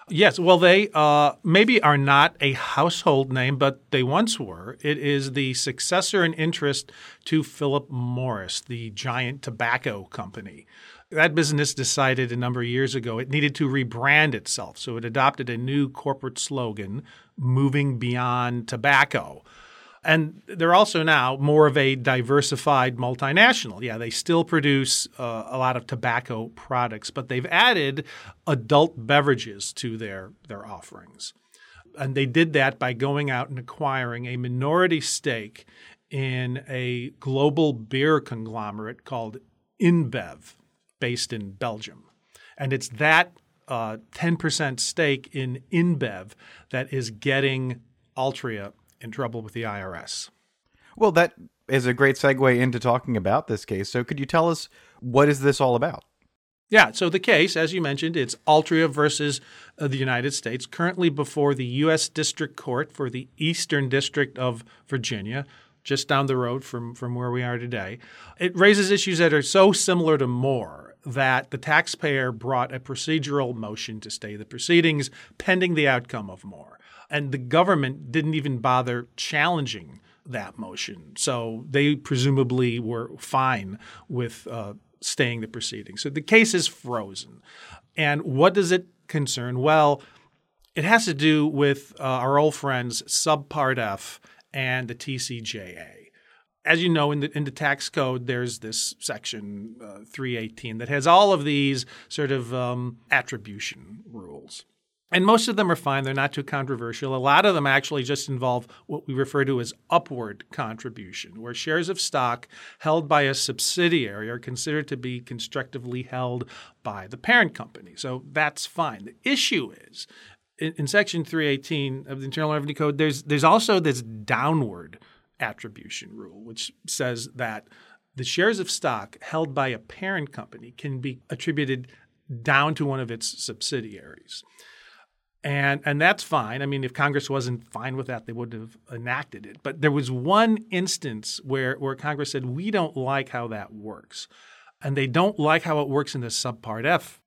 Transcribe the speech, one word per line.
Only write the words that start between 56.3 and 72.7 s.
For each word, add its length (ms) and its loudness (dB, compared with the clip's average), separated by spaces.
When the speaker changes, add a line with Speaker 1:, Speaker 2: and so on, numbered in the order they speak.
Speaker 1:
Yeah, 240 8
so 160 0
the 100 0
case, 380 4
as 160 0
you 100 -2
mentioned, 360 -2
it's 180 -2
Altria 440 4
versus, 500 0
uh, 100 -4
the 80 -2
United 380 -2
States, 320 -6
currently 420 0
before 460 0
the 100 -4
U 260 0
S 200 2
District 480 -4
Court 340 -4
for 180 -6
the 280 -10
Eastern 500 0
District 500 0
of 280 -4
Virginia, 600 -6
just 240 -4
down 160 2
the 100 0
road 300 -2
from, 280 -10
from 220 -8
where 160 -4
we 100 -2
are 160 -4
today. 420 -8
It 160 0
raises 380 6
issues 280 2
that 140 6
are 80 4
so 300 8
similar 460 4
to 100 0
Moore 800 -2
that 460 0
the 60 -8
taxpayer 760 0
brought 420 -2